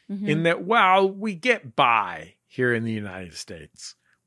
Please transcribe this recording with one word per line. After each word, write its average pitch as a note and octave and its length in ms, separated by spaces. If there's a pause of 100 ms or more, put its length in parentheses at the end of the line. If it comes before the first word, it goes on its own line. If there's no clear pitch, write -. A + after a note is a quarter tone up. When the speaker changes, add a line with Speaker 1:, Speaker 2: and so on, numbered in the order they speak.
(120)
Speaker 1:
Mm-hmm. G3+ 180
Speaker 2:
in D#3 140
that, E3+ 200
while G3 460
we G3 240
get F#3 420
by G2+ 600 (100)
here B2 280
in A2+ 100
the A2+ 80
United F#2 420
States, - 640 (320)